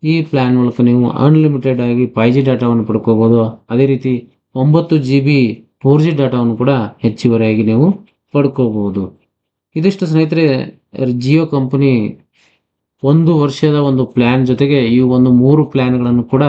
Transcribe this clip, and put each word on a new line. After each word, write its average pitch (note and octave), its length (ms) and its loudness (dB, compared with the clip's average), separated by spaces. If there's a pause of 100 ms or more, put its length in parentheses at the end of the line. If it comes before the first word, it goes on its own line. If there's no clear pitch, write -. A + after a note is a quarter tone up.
ಈ D#3+ 180 0
ಪ್ಲಾನ್ B2+ 360 0
ಮೂಲಕ B2 240 -2
ನೀವು A#2+ 280 2
ಅನ್‌ಲಿಮಿಟೆಡ್ C#3 720 0
ಆಗಿ A#2+ 260 -2
ಫೈವ್ A#2+ 260 0
ಜಿ C#3 80 0
ಡಾಟಾವನ್ನು A#2+ 420 0
ಪಡ್ಕೋಬಹುದು. A2+ 880 0
ಅದೇ B2 160 0
ರೀತಿ B2+ 440 -4 (260)
ಒಂಬತ್ತು D#3 420 0
ಜಿ C3+ 240 0
ಬಿ C3+ 480 -2 (140)
ಫೋರ್ C#3+ 180 4
ಜಿ E3 100 2
ಡಾಟಾವನ್ನು B2+ 460 -2
ಕೂಡ B2 120 0 (280)
ಹೆಚ್ಚುವರಿಯಾಗಿ A2+ 640 0
ನೀವು A#2 280 2 (400)
ಪಡ್ಕೋಬಹುದು. G#2+ 920 -4 (540)
ಇದಿಷ್ಟು F#3 300 -2
ಸ್ನೇಹಿತರೆ, D#3 760 -2 (240)
Jio C3 440 -2
ಕಂಪನಿ C3+ 720 -2 (840)
ಒಂದು D#3+ 360 2
ವರ್ಷದ D3 360 -2
ಒಂದು C#3 300 0
ಪ್ಲಾನ್ B2 420 0
ಜೊತೆಗೆ C#3 380 0
ಈ A#2 140 2
ಒಂದು B2+ 320 2
ಮೂರು C3+ 340 4
ಪ್ಲಾನ್‌ಗಳನ್ನು B2 580 -2
ಕೂಡ B2 260 0